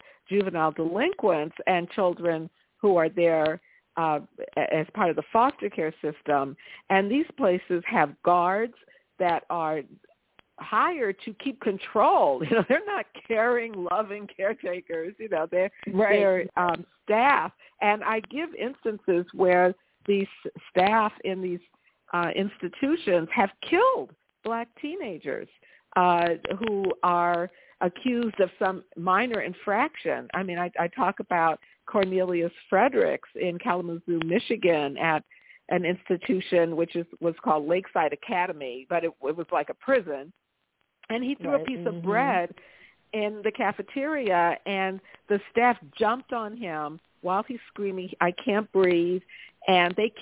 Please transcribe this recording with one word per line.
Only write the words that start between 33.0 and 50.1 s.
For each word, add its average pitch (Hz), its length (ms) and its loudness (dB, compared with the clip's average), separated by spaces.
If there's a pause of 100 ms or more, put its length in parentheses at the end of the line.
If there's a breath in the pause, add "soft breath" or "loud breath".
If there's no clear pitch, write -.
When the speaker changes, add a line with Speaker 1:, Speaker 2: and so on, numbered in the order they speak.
Speaker 1:
in 175 240 -4
Kalamazoo, 175 680 -2
Michigan, 170 720 0
at 156 260 0 (460 soft breath)
an 180 140 0
institution 175 920 0
which 170 200 -2
is, 170 100 -4 (140)
was 165 140 -2 (100)
called 156 240 0
Lakeside 175 460 -2
Academy, 147 760 -6
but 170 140 -2
it, 165 80 -2 (120)
it 147 120 -2
was 170 160 -8
like 151 180 -2
a 151 40 -8
prison. 156 580 -2 (760)
And 233 140 -4
he 269 120 -4
threw 175 160 -8
Speaker 2:
Right. 285 100 2
Speaker 1:
a 160 40 -6
piece 262 140 -6
Speaker 2:
Mm-hmm. 170 80 -4 (100)
Speaker 1:
of 170 60 -10
bread 196 520 0 (580 loud breath)
in 208 300 -4
the 214 80 -2
cafeteria, 202 1120 0
and 190 340 -4 (300 loud breath)
the 202 100 2 (120)
staff 240 260 2 (200)
jumped 226 360 -2
on 226 240 -6
him 160 420 -8 (220)
while 196 260 -2
he's 240 200 -10
screaming, 190 420 -8 (120)
"I 180 100 2
can't 208 400 -2
breathe," 180 500 4 (460 loud breath)
and 180 280 4
they 214 160 0 (100)